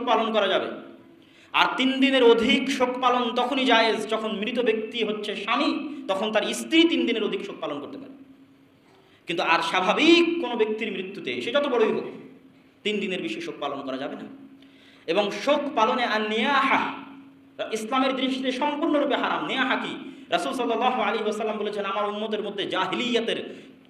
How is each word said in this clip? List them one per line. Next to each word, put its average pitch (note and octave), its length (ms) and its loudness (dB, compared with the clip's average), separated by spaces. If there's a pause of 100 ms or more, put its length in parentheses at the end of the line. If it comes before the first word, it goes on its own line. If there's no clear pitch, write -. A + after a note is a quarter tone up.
পালন A3 260 2
করা G3+ 160 2
যাবে, D3+ 180 0 (840)
আর E3 140 6 (100)
তিন C4 240 2
দিনের C4 240 6
অধিক A#3 460 6
শোক B3+ 180 0 (120)
পালন B3 340 2
তখনই B3+ 300 0
জায়েজ A3+ 440 4
যখন A3 280 -4
মৃত G#3+ 220 -4
ব্যক্তি A3 460 0
হচ্ছে G#3 320 -4
স্বামী, B3 420 0 (300)
তখন G3+ 240 -2
তার G#3 220 0
স্ত্রী E4 300 2
তিন C4 220 2
দিনের A3 180 0
অধিক F#3+ 200 -4
শোক G3 160 -10
পালন D3 200 -6
করতে C3 180 -12
পারে। - 140 -16 (1120)
কিন্তু E3+ 160 -2
আর E3 200 4
স্বাভাবিক B3+ 760 4
কোনো A#3+ 160 -2
ব্যক্তির G#3+ 360 0
মৃত্যুতে, F#3 480 -6
সে - 120 -4
যত - 140 2
বড়ই A3 260 2
হোক, - 120 -4 (800)
তিন G#3+ 180 -2
দিনের F3+ 220 -4
বেশি D#3+ 180 -6
শোক D3 200 -8
পালন C3+ 220 -6
করা C3 140 -6
যাবে C3+ 200 -8
না। - 300 -16 (600)
এবং G3 240 2
শোক C#4 300 0 (140)
পালনে A#3+ 300 2
আর A3 240 0
নেয়াহা B3+ 640 2 (800)
ইসলামের B3+ 440 0
দৃষ্টিতে B3+ 360 -2
সম্পূর্ণরূপে D4 640 0
হারাম। E3+ 300 -2
নেয়াহা B3+ 300 0
কি? - 360 -8 (180)
রাসূল B3+ 220 0
সাল্লাল্লাহু A#3 500 0
আলাইহি G#3+ 200 0
ওয়াসাল্লাম G#3+ 340 -2
বলেছেন, G#3 280 -4
"আমার G3+ 240 -4
উম্মতের G#3 340 -4
মধ্যে G3 240 -6
জাহিলিয়াতের G#3+ 960 -2 (260)